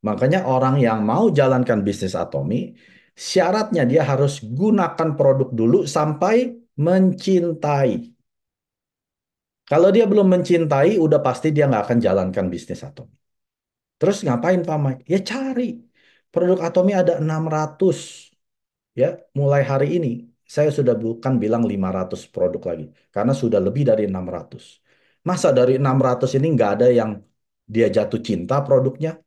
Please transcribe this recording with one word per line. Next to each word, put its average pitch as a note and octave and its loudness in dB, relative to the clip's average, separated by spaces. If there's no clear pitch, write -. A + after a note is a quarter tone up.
Makanya C#3 0
orang C3 0
yang A2 0
mau D#3+ 0
jalankan B2+ 2
bisnis G2 -4
Atomi, E2+ -4
syaratnya F#3 -2
dia C#3+ 2
harus C#3 0
gunakan E3 -2
produk C3+ 2
dulu A#2 2
sampai F3+ 0
mencintai. E3+ 0
Kalau E3+ 4
dia A3+ 4
belum G3 4
mencintai, E3 2
udah D3+ 4
pasti D3 -2
dia D3 2
nggak A2 0
akan A#2+ 2
jalankan F#2+ 0
bisnis - -10
Atomi. - -20
Terus G3 0
ngapain, E3 0
Pak D#3 -4
Mike? C3+ -4
Ya F#3+ 2
cari. B3 -6
Produk F3+ 0
Atomi F3+ 0
ada F3 2
enam D#3 -4
ratus. D3+ -4
Ya, D3+ -2
mulai C#3 2
hari C#3+ -2
ini D3 -2
saya D3 0
sudah B2+ 0
bukan A2+ -2
bilang A#2 0
lima G2 -2
ratus F#2 -8
produk - -4
lagi, D#2+ -8
karena A#2+ 0
sudah A2+ 0
lebih G#2+ 0
dari G#2+ 2
enam F#2 -4
ratus. - -14
Masa F3+ 0
dari C3 4
enam C3+ 2
ratus B2+ 0
ini C#3 2
nggak A2 2
ada B2 4
yang A2 0
dia G#2+ 2
jatuh G#2+ -2
cinta G#2 -2
produknya? C#3 0